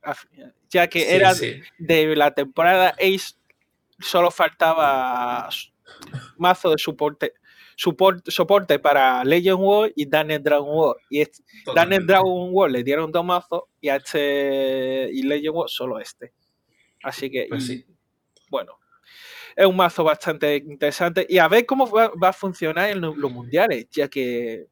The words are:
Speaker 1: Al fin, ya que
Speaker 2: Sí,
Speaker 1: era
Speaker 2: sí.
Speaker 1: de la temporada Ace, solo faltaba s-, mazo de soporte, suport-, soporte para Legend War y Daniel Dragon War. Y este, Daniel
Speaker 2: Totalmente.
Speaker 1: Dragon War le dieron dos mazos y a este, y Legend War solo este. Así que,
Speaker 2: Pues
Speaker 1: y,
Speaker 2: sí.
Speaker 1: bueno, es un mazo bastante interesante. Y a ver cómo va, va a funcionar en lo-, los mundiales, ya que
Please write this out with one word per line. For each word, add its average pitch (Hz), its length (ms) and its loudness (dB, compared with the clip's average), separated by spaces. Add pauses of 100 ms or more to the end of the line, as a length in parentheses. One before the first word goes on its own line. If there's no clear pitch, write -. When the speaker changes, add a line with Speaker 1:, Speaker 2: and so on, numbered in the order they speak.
Speaker 1:
Al - 120 -8
fin, - 380 -20 (200)
ya 175 160 2
que 175 120 -4
Speaker 2:
Sí, 151 100 0
Speaker 1:
era 185 240 6
Speaker 2:
sí. - 260 -6 (180)
Speaker 1:
de 156 380 2
la 147 160 4
temporada 170 680 2
Ace, 190 360 -2 (680)
solo 175 300 2
faltaba 131 1200 0
s-, - 200 -14 (680)
mazo 175 320 2
de 156 80 2
soporte, 147 560 -6 (420)
suport-, 180 520 0
soporte 180 500 2
para 131 460 2
Legend 175 360 2
War 208 340 2
y 147 120 -6
Daniel 151 360 -2
Dragon 143 260 0
War. 151 280 0 (140)
Y 143 100 -2
este, - 220 -4
Daniel - 220 -20
Speaker 2:
Totalmente. 175 420 2
Speaker 1:
Dragon 185 440 2
War 185 200 2
le 123 120 -2
dieron 151 300 -2
dos 170 120 -2
mazos 180 400 -4 (160)
y 147 100 -4
a 139 60 0
este, 135 1160 -4
y 135 100 -8
Legend 147 320 -4
War 170 140 -4
solo 120 320 -8
este. - 320 -20 (680)
Así 135 280 -10
que, 131 180 -6
Speaker 2:
Pues 139 160 -8
Speaker 1:
y, 123 140 -10
Speaker 2:
sí. - 80 -20 (640)
Speaker 1:
bueno, - 300 -8 (760)
es 196 120 4
un 185 100 2
mazo 180 280 2
bastante 151 520 0
interesante. 151 720 -4
Y 190 100 4
a 165 100 6
ver 233 180 4
cómo 262 240 0
va, 220 200 4
va 175 180 0
a 190 40 2
funcionar 180 580 -4
en 196 120 -6
lo-, 160 120 -6
los 143 160 -4
mundiales, 123 600 -2
ya 143 180 -2
que 120 640 -6